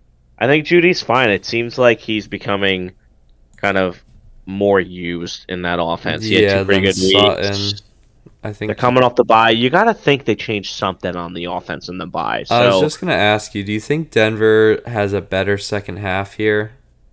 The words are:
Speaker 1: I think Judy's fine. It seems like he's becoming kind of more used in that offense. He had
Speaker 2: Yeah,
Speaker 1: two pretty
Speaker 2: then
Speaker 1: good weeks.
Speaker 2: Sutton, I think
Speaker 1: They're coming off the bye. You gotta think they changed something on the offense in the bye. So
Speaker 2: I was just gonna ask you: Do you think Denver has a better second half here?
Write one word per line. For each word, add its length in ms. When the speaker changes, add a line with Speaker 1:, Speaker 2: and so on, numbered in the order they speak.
Speaker 1:
I 80
think 200
Judy's 340
fine. 300
It 160
seems 320
like 220
he's 280
becoming 640
kind 220
of 260
more 340
used 680
in 140
that 180
offense. 440
He 100
had 100
Speaker 2:
Yeah, 140
Speaker 1:
two 80
pretty 200
Speaker 2:
then 80
Speaker 1:
good 80
weeks. 540
Speaker 2:
Sutton, 220
I 100
think 160
Speaker 1:
They're 60
coming 300
off 100
the 100
bye. 260
You 200
gotta 240
think 320
they 80
changed 400
something 420
on 160
the 140
offense 420
in 80
the 100
bye. 360
So 120
Speaker 2:
I 120
was 140
just 200
gonna 140
ask 400
you: 100
Do 80
you 80
think 300
Denver 760
has 280
a 80
better 340
second 420
half 360
here? 380